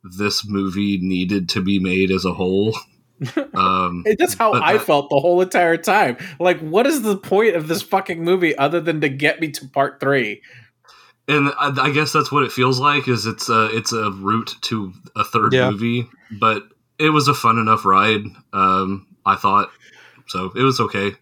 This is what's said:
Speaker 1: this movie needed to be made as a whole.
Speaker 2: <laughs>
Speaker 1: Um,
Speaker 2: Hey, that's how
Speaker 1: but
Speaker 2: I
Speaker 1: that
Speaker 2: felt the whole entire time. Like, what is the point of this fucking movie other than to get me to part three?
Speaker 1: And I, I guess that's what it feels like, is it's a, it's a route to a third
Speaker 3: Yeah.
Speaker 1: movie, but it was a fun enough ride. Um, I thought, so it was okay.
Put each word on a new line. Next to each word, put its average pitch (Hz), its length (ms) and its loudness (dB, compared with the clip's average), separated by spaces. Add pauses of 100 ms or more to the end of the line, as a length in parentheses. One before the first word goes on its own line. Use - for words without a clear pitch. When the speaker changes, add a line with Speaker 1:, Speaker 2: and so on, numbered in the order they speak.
Speaker 1:
this 101 420 -4
movie 101 560 -2
needed 92 480 -2
to 101 120 -2
be 98 180 0
made 92 320 2
as 92 140 0
a 87 80 0
whole. 98 500 0
Speaker 2:
<laughs> - 40 -20 (680)
Speaker 1:
Um, 90 520 0
Speaker 2:
Hey, 214 120 2
that's - 160 0
how 214 200 0
Speaker 1:
but 123 100 0
Speaker 2:
I 180 140 4
Speaker 1:
that - 80 -2
Speaker 2:
felt 143 240 2
the 143 100 2
whole 175 220 4
entire 180 340 2
time. 170 400 2 (240)
Like, 175 220 2
what 180 260 0
is 294 140 0
the 208 160 0
point 202 400 2
of 156 100 -4
this 160 140 -4
fucking 190 420 -4
movie 175 340 2
other 151 220 0
than 160 220 -2
to 156 80 0
get 147 320 -2
me 156 100 -4
to 139 160 -14
part 139 320 -2
three? 131 420 -2 (840)
Speaker 1:
And 143 220 2 (100)
I, 143 180 0
I 139 140 0
guess 147 220 0
that's 147 180 2
what 139 140 2
it 110 80 -6
feels 127 260 2
like, 143 300 0
is 107 160 0
it's 110 240 -6
a, 110 160 4 (100)
it's 113 160 -4
a 107 200 -2
route 101 500 -4
to 98 320 -6 (240)
a 104 80 -2
third 110 260 0
Speaker 3:
Yeah. 127 200 4
Speaker 1:
movie, 117 360 -2 (320)
but 110 240 2 (340)
it 156 120 2
was 147 180 2
a 143 60 2
fun 117 240 2
enough 110 260 2
ride. 104 400 2 (300)
Um, 95 520 0 (200)
I 98 100 2
thought, 98 340 0 (580)
so 92 280 -6
it 120 80 0
was 135 160 2
okay. 101 320 -2 (100)